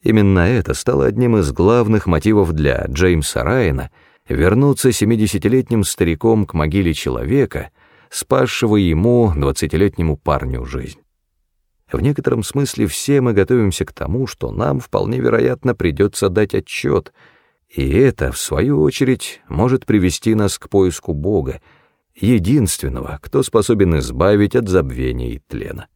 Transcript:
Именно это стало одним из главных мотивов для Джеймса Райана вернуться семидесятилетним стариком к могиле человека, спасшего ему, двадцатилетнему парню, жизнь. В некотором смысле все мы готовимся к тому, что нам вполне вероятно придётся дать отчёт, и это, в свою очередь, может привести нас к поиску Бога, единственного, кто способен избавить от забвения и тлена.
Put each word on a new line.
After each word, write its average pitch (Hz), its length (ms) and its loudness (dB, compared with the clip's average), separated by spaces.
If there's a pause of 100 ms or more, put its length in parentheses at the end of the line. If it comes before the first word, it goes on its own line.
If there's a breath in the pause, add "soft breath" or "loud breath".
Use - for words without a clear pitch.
Именно 101 380 4
это 104 340 0
стало 69 320 0
одним 117 300 2
из 76 160 0
главных 107 540 2
мотивов 92 460 2
для 71 360 0
Джеймса 76 560 0
Райана 82 460 0 (380 soft breath)
вернуться 117 640 2
семидесятилетним 110 960 0
стариком 95 640 0
к - 80 -18
могиле 82 380 0
человека, 73 760 -4 (400 soft breath)
спасшего 123 680 0
ему, 101 600 2
двадцатилетнему 78 800 0
парню, 67 480 -4
жизнь. 64 340 -12 (920)
В 120 80 -2
некотором 127 420 -2
смысле 131 440 -2
все 139 340 0
мы 123 140 0
готовимся 101 500 2
к - 80 -12
тому, 117 340 -4
что - 240 -8
нам 135 300 -2
вполне 104 400 -4
вероятно 123 560 0
придётся 98 520 0
дать 101 260 -2
отчёт, - 580 -4 (560 soft breath)
и 67 200 -4
это, 90 440 2
в - 60 -10
свою 127 420 -2
очередь, 135 680 -2
может 123 380 0
привести 104 480 0
нас 104 240 0
к - 100 -18
поиску 92 440 0
Бога, 73 480 -4 (540 soft breath)
единственного, 92 1080 0
кто 135 200 -2
способен 98 560 2
избавить 87 580 2
от 113 120 0
забвения 64 600 -2
и 60 80 -12
тлена. - 580 -12